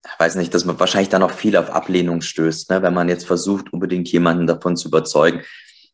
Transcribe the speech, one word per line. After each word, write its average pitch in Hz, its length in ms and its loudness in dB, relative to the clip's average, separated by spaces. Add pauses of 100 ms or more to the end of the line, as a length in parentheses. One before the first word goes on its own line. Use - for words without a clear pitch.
(180)
weiß 82 180 2
nicht, 85 180 -2
dass 87 100 2
man 85 140 -4
wahrscheinlich 95 300 2
dann 95 160 2
auch 85 80 0
viel 104 240 0
auf 82 140 2
Ablehnung 87 500 0
stößt, 80 500 -2
ne? 95 120 2
Wenn 87 120 2
man 87 140 0
jetzt 87 180 -2
versucht, 95 460 -2
unbedingt 90 400 -4
jemanden 85 340 2
davon 85 300 0
zu 80 120 -10
überzeugen. 78 540 2 (520)